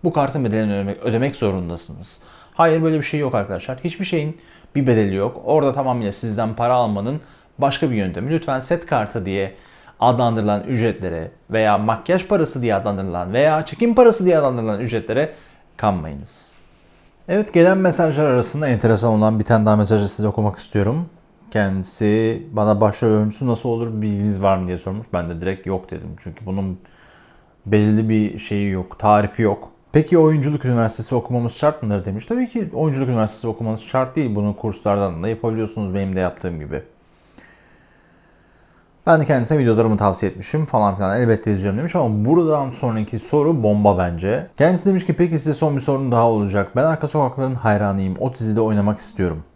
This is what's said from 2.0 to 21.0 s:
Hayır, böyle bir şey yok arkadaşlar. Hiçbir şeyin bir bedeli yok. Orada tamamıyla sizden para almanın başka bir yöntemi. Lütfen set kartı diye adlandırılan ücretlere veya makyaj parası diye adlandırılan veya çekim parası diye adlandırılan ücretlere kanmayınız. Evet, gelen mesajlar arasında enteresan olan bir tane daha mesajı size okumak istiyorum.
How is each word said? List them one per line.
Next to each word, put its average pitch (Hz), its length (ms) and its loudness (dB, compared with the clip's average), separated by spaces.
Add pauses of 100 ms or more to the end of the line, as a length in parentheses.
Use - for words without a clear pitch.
Hayır, 165 300 2
böyle 160 140 2
bir 147 60 -2
şey 151 160 -4
yok 131 160 -2
arkadaşlar. 104 480 -4
Hiçbir 175 220 -6
şeyin 156 320 -4 (380)
bir 143 120 2
bedeli 107 280 2
yok. 104 300 -2
Orada 143 280 2
tamamıyla 123 380 -2
sizden 110 440 -4
para 120 180 0
almanın 120 480 0 (360)
başka 139 340 0
bir 120 40 -2
yöntemi. 98 360 -4
Lütfen 151 280 -2
set 170 260 -4
kartı 110 400 -4
diye 95 300 -4 (440)
adlandırılan 110 640 2
ücretlere 92 680 -2 (200)
veya 107 260 2
makyaj 113 500 0
parası 156 340 0
diye 113 140 2
adlandırılan 95 580 -4
veya 156 320 2
çekim 233 300 0
parası 226 300 6
diye 175 120 6
adlandırılan 120 420 0
ücretlere 117 540 -2 (440)
kanmayınız. 80 760 -6 (720)
Evet, 208 260 -2
gelen 180 240 6
mesajlar 165 480 2
arasında 143 420 0
enteresan 113 440 2
olan 110 280 2
bir 107 60 0
tane 110 200 2
daha 107 100 6
mesajı 104 320 2
size 107 200 -2
okumak 104 300 0
istiyorum. 113 480 -2 (460)